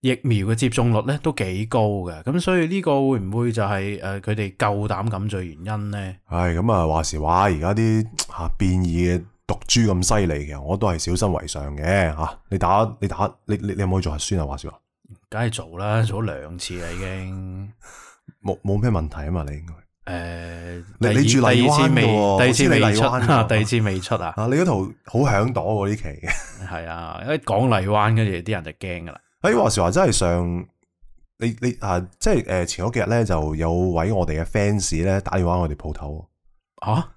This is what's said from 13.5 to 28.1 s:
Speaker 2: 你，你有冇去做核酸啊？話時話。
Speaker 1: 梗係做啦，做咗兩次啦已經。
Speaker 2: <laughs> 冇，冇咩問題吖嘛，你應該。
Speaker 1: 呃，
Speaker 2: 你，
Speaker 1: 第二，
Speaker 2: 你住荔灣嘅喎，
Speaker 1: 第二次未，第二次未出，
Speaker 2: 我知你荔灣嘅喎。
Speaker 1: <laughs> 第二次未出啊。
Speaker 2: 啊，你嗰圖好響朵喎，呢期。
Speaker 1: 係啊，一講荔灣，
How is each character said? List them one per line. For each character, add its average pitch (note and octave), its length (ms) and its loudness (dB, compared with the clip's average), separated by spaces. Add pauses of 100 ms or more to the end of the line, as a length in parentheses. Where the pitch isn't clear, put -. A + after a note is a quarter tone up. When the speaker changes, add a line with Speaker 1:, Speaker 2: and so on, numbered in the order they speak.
Speaker 2:
你， G2+ 180 -6
你 F2 60 -4
有 G2 60 0
冇 F#2 100 2
去 F#2 80 0
做 E2 80 -4
核 D2+ 60 -6
酸 F#2 220 -2
啊？ D2+ 60 -2
話 C#2 100 -8
時 - 120 -12
話。 - 100 -18 (500)
Speaker 1:
梗 G#2+ 140 -4
係 A#2 100 0
做 E2+ 260 -10
啦， G#2+ 240 0
做 G#2 200 -2
咗 A2+ 40 -2
兩 D#2 320 -10
次 F2+ 240 -8
啦 E2+ 80 -8
已 F2 80 -6
經。 F#2+ 760 -8 (320)
Speaker 2:
<laughs> - 380 -20
冇， F#2 200 -6
冇 G2+ 180 0
咩 A#2 100 2
問 E2 180 0
題 - 80 -12 (100)
吖 D#2 40 -4
嘛， F2 180 -2
你 C#2+ 80 -10
應 D#2+ 100 -14
該。 E2 80 -14 (300)
Speaker 1:
呃， E2+ 720 -10
Speaker 2:
你， F2 60 -12 (180)
Speaker 1:
第 A#2 80 2
二， G#2+ 40 4
Speaker 2:
你 - 120 4
住 A#2 220 6
荔 B2 220 6
灣 C#3+ 220 6
嘅 A#2 160 4
喎， G#2 320 4
Speaker 1:
第 - 60 6
二 B2+ 80 6
次 B2+ 160 4
未， A#2 100 4
第 A2 60 6
二 G#2+ 80 4
次 - 20 4
未 - 0 -
出， A2 100 4
Speaker 2:
我 B2 160 2
知 - 0 -
你 A#2 60 2
荔 - 0 -
灣 - 0 -
嘅 - 0 -
喎。 A#2 200 6
Speaker 1:
<laughs> - 0 -
第 A2 80 2
二 G#2+ 100 4
次 A2+ 180 0
未 F#2+ 180 0
出 F2 140 -4
啊。 E2+ 220 -4
Speaker 2:
啊， G#2+ 100 -2
你 B2 80 0
嗰 E3+ 100 4
圖 G2+ 280 0 (120)
好 - 140 -2 (120)
響 G#2+ 220 2
朵 G#2+ 100 -2
喎， G2 280 0
呢 G#2+ 60 0
期。 A2 60 -10 (640)
Speaker 1:
係 E2 220 -10
啊， E2 400 -10
一 - 40 -2
講 A2+ 480 2
荔 F#2 60 -2
灣， G#2+ 300 2